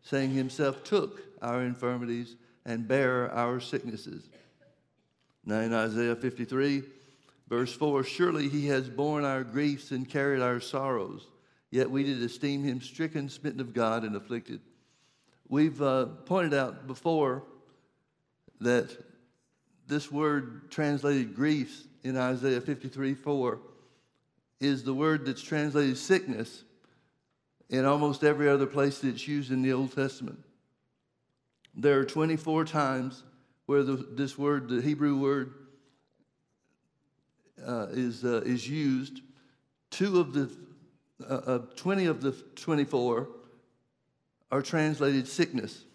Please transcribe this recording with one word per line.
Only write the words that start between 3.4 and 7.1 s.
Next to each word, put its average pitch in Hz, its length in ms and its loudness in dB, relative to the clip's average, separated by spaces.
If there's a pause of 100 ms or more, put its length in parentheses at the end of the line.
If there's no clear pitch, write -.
sicknesses." 117 680 -8 (1160)
Now 107 140 0
in 113 140 0
Isaiah 113 420 0
fifty-three, 131 680 -2 (640)